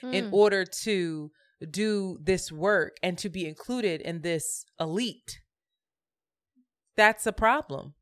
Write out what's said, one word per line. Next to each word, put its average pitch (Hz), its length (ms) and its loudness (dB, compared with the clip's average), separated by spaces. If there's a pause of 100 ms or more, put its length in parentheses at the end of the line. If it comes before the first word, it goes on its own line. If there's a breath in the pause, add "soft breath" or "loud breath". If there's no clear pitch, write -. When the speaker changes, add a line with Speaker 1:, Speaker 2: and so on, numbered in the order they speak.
Speaker 1:
in 254 300 -2
Speaker 2:
Mm. - 20 0
Speaker 1:
order 202 320 6
to 170 680 -4 (400)
do 196 500 0
this 170 300 0
work 170 500 2
and 175 180 -2
to 202 100 -6
be 170 180 -6
included 190 540 -2
in 170 180 -8
this 160 460 -4 (160)
elite, 170 580 -6 (1600)
that's 214 280 4
a 220 60 0
problem. 220 680 0